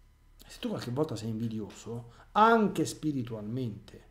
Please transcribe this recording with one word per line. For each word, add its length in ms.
Se 120
tu 100
qualche 220
volta 240
sei 140
invidioso, 840
anche 520
spiritualmente 1300